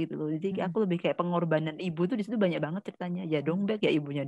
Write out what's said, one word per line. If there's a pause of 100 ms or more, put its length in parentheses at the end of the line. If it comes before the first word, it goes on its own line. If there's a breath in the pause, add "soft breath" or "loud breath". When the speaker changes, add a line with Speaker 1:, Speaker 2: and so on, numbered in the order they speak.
Speaker 1:
gitu
loh.
Jadi
Speaker 2:
Mm-mm.
Speaker 1:
aku
lebih
kayak
pengorbanan
ibu
tuh
di
situ
banyak
banget
ceritanya.
Ya
Speaker 2:
Mm-mm.
Speaker 1:
Dongbek,
ya
ibunya